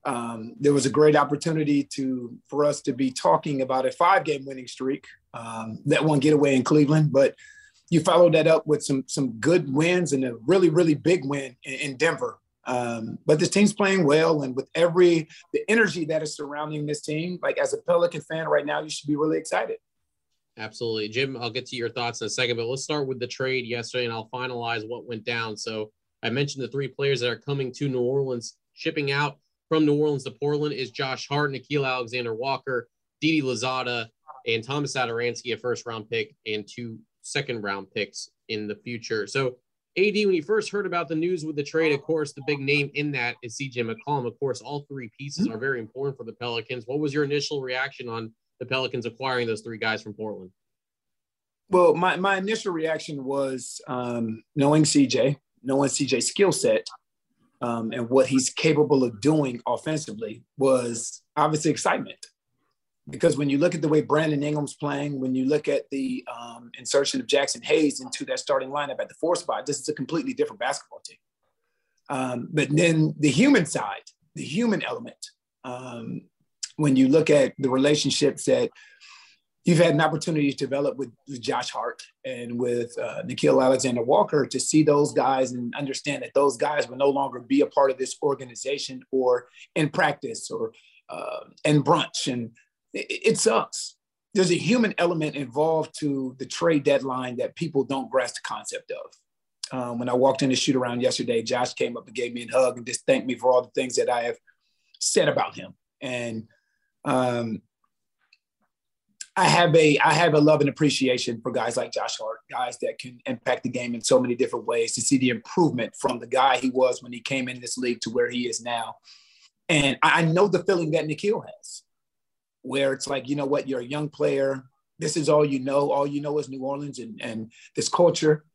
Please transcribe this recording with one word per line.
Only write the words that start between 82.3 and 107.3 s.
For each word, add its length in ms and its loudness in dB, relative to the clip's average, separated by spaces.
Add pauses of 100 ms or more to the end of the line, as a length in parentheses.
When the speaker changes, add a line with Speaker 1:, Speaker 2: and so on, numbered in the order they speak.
Speaker 1:
with, 400 -2
uh, 240 -8
Nickeil 420 2
Alexander-Walker, 800 2
to 120 -6
see 240 4
those 300 4
guys 400 2
and 240 -6
understand 480 -6
that 100 -16
those 220 4
guys 320 -2
will 80 -14
no 140 4
longer 280 -2
be 220 2
a 60 6
part 260 4
of 60 -4
this 220 -6
organization 800 -4 (120)
or 340 2 (300)
in 140 2
practice 600 -4
or, 220 -6 (360)
uh, 320 -10 (240)
in 180 4
brunch. 500 0
And 200 -6 (400)
it, 160 -8
it 300 0
sucks. 580 -2 (380)
There's 180 4
a 40 2
human 420 2
element 360 0
involved 640 -2
to 400 -4
the 80 -10
trade 380 0
deadline 540 0
that 180 -4
people 260 -2
don't 260 -4
grasp 280 -2
the 120 -12
concept 440 -10
of. 840 -16
Um, 220 -6
when 100 -4
I 60 -2
walked 280 4
in 80 2
the 40 2
shoot 220 2
around 260 -2
yesterday, 400 0
Josh 320 -2
came 220 -4
up 100 -14
and 80 -20
gave 180 -8
me 160 -8
a 40 -12
hug 240 4
and 100 -12
just 180 -8
thanked 220 2
me 80 -2
for 160 2
all 120 6
the 80 -12
things 260 -2
that 120 2
I 140 0
have 140 -4 (640)
said 280 2
about 280 -2
him. 180 -14 (260)
And, 460 -8 (580)
um, 580 -2 (1800)